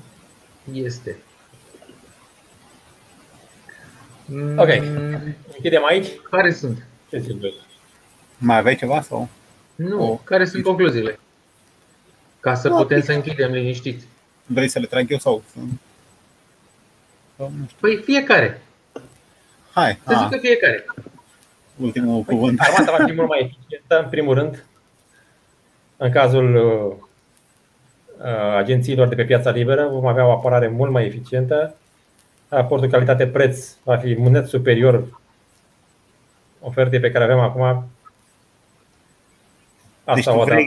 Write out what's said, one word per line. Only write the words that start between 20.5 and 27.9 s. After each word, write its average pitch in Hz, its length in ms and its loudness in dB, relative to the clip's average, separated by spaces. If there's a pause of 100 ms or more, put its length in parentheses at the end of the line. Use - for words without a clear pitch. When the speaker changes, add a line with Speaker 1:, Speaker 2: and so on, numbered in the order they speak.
Speaker 3:
Ultimul 117 460 -2
Speaker 2:
Păi, 117 140 -4
Speaker 3:
cuvânt. 123 240 0
Speaker 2:
armata 165 380 2
va 156 60 4
fi 165 80 0
mult 160 160 -2
mai 147 120 0
eficientă, 147 640 -2
în 135 60 -8
primul 143 260 0
rând, 147 300 -2 (1300)
în 127 140 -2
cazul, 127 460 4
uh, 110 380 0 (1300)